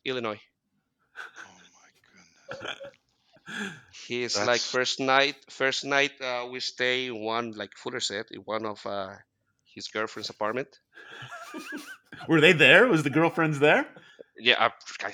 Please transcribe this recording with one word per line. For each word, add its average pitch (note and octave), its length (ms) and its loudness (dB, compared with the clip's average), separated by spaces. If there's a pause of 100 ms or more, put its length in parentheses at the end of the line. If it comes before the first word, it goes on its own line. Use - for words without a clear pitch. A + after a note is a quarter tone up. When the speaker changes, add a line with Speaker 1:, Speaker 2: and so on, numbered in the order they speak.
Speaker 1:
Illinois. A#2 360 -6 (760)
Speaker 2:
Oh - 400 -20 (240)
my - 800 -20 (100)
goodness. - 1040 -14 (340)
Speaker 1:
He's A#2+ 280 -6
Speaker 2:
That's G#2 120 0
Speaker 1:
like, A#2+ 140 2
first - 400 -2
night, C3+ 360 2 (120)
first C3+ 380 -4
night, C#3 340 0
uh, B2 300 -6
we B2+ 100 -10
stay B2+ 460 -2
in A#2 180 -8
one, A2+ 280 -4
like G#2 240 -12
Fuller B2 240 -8
said, G#2+ 300 -6
in - 100 -14
one G#2+ 260 -6
of, G2+ 200 -10
uh, G2+ 280 -8 (600)
his - 140 -14
girlfriend's G#2+ 420 -8
apartment. A2+ 380 -6 (840)
Speaker 3:
<laughs> - 760 -16
Were D#3+ 120 6
they E3+ 120 8
there? D#3 340 10
Was E3 160 4
the C#3 80 0
girlfriends D#3 480 2
there? E3+ 300 4 (500)
Speaker 1:
Yeah, A#2 200 4
I'm, A2+ 120 4 (340)
I'm G2+ 100 -8